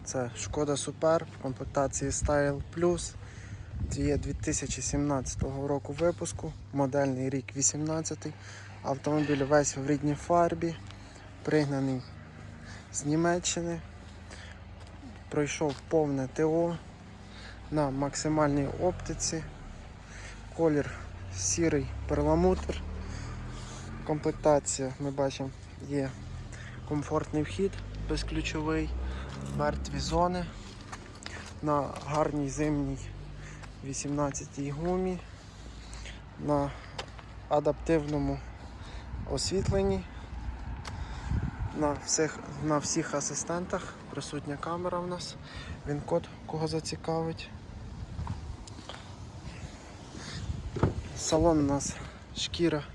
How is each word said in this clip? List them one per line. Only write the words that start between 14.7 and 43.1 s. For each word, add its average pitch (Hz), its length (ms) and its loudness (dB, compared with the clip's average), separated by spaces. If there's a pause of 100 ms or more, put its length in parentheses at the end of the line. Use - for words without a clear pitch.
Пройшов 147 460 2 (140)
повне 143 460 4
Т 156 100 4
О 170 320 4 (960)
на 147 200 4
максимальній 143 760 4 (140)
оптиці. 165 640 0 (1120)
Колір 151 340 6 (460)
сірий 151 500 4 (220)
перламутр. 156 720 4 (1200)
Комплектація, 151 920 4
ми 143 100 0
бачимо, 135 400 0 (380)
є 135 220 0 (800)
комфортний 151 540 0
вхід, 196 300 0 (360)
безключовий, 156 840 0 (680)
мертві 143 420 0
зони. 175 480 2 (1160)
На 147 260 4 (180)
гарній 147 440 2
зимній 143 480 2 (840)
вісімнадцятій 143 840 -2
гумі, 180 480 0 (1300)
на 143 240 2 (800)
адаптивному 147 880 2 (920)
освітленні, 190 760 4 (1700)
на 147 200 4 (100)
всіх, 156 320 2 (260)
на 151 140 4
всіх 151 360 0